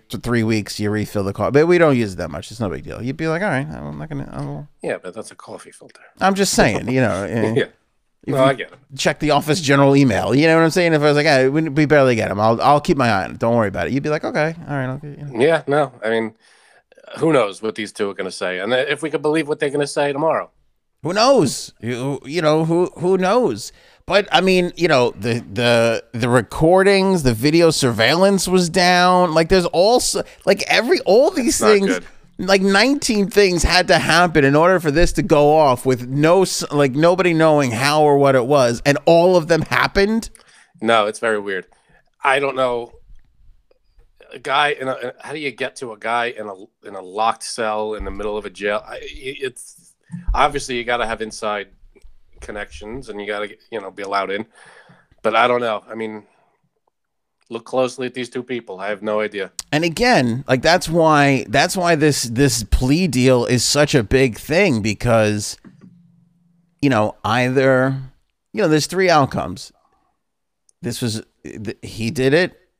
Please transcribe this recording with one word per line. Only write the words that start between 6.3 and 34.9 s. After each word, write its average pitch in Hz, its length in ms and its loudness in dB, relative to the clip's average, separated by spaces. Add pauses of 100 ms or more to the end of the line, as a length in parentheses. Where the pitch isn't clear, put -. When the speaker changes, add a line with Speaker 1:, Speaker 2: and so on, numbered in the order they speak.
Speaker 1:
just 190 220 -2
saying, 110 340 0
you 131 120 0
know. 98 220 0
Speaker 2:
<laughs> 87 60 -6
Speaker 1:
Eh. 110 260 -2
Speaker 2:
Yeah. 127 100 0 (580)
Speaker 1:
If - 100 -6
Speaker 2:
No, 131 100 2
Speaker 1:
you - 0 -
Speaker 2:
I 135 100 4
get 104 180 -12
it. - 80 -20 (180)
Speaker 1:
check 156 220 -2
the 151 120 -2
office 147 300 0
general 139 340 4
email, 107 400 2
you 151 120 4
know 160 100 4
what 165 60 4
I'm 160 60 2
saying? 170 240 2
If 151 80 2
I 147 40 2
was 147 100 4
like, 147 100 0
"Hey, 135 240 4
we, 160 200 0
we 147 160 0
barely 135 300 4
get 104 140 -2
'em. 92 100 -2
I'll, 113 220 2
I'll 143 200 4
keep 160 160 -2
my 123 120 0
eye 98 160 0
on 58 60 -10
it. 69 80 -16
Don't 117 160 0
worry 110 140 0
about 90 180 -6
it." 90 60 -4
You'd 139 100 -4
be 151 60 -6
like, 151 140 -4
"Okay, 165 320 -4 (120)
all 147 80 -8
right, 131 100 -6
I'll 131 120 -8
get," 147 200 -16
you 147 80 -16
know. 127 140 -12
Speaker 2:
Yeah, 151 280 0
no, 139 260 -2 (100)
I 110 60 -4
mean, 113 260 -4 (840)
who 156 160 0
knows 107 280 0
what 110 140 -6
these 107 160 -10
two 101 180 -6
are 98 40 -8
gonna 95 180 -8
say? 92 280 -6
And 104 140 -4
if 143 280 -2
we 156 80 -4
could 147 120 -6
believe 151 260 -2
what 151 120 -6
they're 147 100 -2
gonna 143 180 -2
say 143 260 -2
tomorrow. 139 380 -2 (500)
Speaker 1:
Who 160 120 -6
knows? 220 640 2
You, 123 460 -6
you 160 160 -6
know, 156 240 2
who, 170 220 0 (100)
who 185 200 0
knows? 185 540 -2 (340)
But, 196 280 2
I 165 80 4
mean, 185 340 2
you 170 140 2
know, 123 220 4
the, 117 280 -4 (140)
the, 117 580 2
the 123 160 -2
recordings, 185 960 2
the 123 100 2
video 151 360 4
surveillance 151 800 2
was 180 180 2
down. 180 640 4
Like, 165 140 2
there's 185 200 2
also, 208 560 2 (200)
like, 190 200 2
every, 226 380 0
all 247 300 4
these 294 240 -2
Speaker 2:
It's - 60 -4
not 220 80 4
Speaker 1:
things, 202 180 4
Speaker 2:
good. 180 180 -4 (320)
Speaker 1:
like, 190 240 2
nineteen 208 680 2
things 185 340 2
had 175 240 2
to 175 100 4
happen 160 460 2
in 139 140 4
order 175 240 4
for 160 100 0